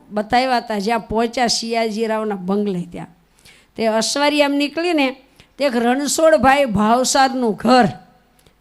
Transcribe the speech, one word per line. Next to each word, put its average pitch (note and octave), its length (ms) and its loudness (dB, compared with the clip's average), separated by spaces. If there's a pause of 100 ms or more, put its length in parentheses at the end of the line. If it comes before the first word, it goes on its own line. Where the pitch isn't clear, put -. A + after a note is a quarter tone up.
બતાવ્યા A#3+ 480 0
હતા, A#3 200 -4
જ્યાં A3 220 -2
પહોંચ્યા A#3 480 -2
શિયાજી A3+ 580 -2
રાવના G#3+ 300 -4
બંગલે F#3+ 460 -2 (100)
ત્યાં. - 160 -14 (720)
તે A3+ 80 -2
અશ્વારી C#4+ 580 0
આમ C#4+ 80 0
નીકળીને C#4+ 640 -2 (420)
તે C4+ 80 -2
એક C#4+ 100 0
રણછોડભાઈ C#4 920 2
ભાવસારનું B3 880 0
ઘર, A#3+ 340 4 (720)